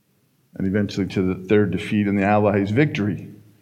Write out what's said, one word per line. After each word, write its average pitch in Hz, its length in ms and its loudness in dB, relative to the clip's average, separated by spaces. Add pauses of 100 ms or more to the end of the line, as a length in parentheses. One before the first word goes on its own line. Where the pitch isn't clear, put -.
(560)
and 98 100 -2
eventually 98 420 -2
to 101 120 -2
the, 92 140 0
their 104 320 2
defeat 101 400 -2
and 101 120 0
the 98 60 0
Allies' 104 460 2
victory. 107 580 -2 (340)